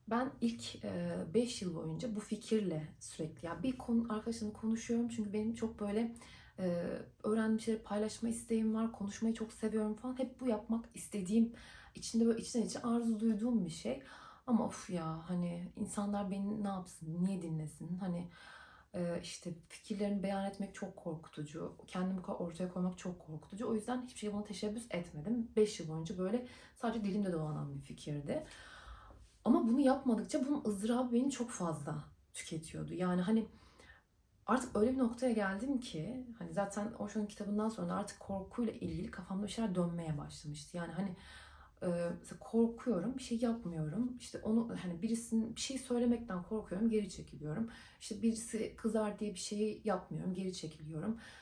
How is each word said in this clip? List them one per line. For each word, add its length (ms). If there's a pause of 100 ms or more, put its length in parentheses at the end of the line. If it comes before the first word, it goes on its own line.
ben 320
ilk, 440
e, 320 (180)
beş 280
yıl 120
boyunca 420
bu 40
fikirle 680 (120)
sürekli, 460
ya 160
bir 160
konu, 340
arkadaşlarımla 460
konuşuyorum 500
çünkü 240
benim 220
çok 260
böyle, 340 (440)
e, 280 (360)
öğrendiğim 380
şeyleri 220
paylaşma 460
isteğim 460
var, 180
konuşmayı 420
çok 180
seviyorum 420
falan. 240
Hep 220
bu 60
yapmak 380 (100)
istediğim, 580 (420)
içinde 320
böyle 140
içten 220
içe 200
arzu 380
duyduğum 440
bir 60
şey. 320 (440)
Ama 200
of 240
ya, 380
hani 480
insanlar 540
beni 340
ne 40
yapsın, 560
niye 180
dinlesin? 560
Hani, 320 (640)
e, 260
işte 320 (140)
fikirlerimi 540
beyan 220
etmek 300
çok 220
korkutucu, 800 (100)
kendimi 340
ko-, 160
ortaya 320
koymak 300
çok 280
korkutucu. 420
O 60
yüzden 280
hiçbir 160
şey 140
buna 120
teşebbüs 460
etmedim. 640
Beş 240
yıl 80
boyunca 300
böyle 280 (300)
sadece 280
dilimde 280
dolanan 420
bir 60
fikirdi. 680 (960)
Ama 240
bunu 120
yapmadıkça 680
bunun 180
ızdırabı 480
beni 180
çok 200
fazla 540 (300)
tüketiyordu. 600
Yani 280
hani 240 (1000)
artık 300
öyle 160
bir 60
noktaya 340
geldim 480
ki, 460 (120)
hani 140
zaten 460
Osho'nun 280
kitabından 420
sonra 200
da 60
artık 260
korkuyla 520
ilgili 380
kafamda 360
bir 60
şeyler 220
dönmeye 440
başlamıştı. 580
Yani 160
hani, 240 (640)
e, 280 (100)
mesela 180
korkuyorum, 800
bir 40
şey 160
yapmıyorum. 800
İşte 240
onu, 400
hani 200
birisinin 540
bir 40
şey 180
söylemekten 640
korkuyorum, 460
geri 220
çekiliyorum. 600 (300)
İşte 220
birisi 540
kızar 420
diye 160
bir 40
şeyi 460
yapmıyorum, 500
geri 200
çekiliyorum. 640 (220)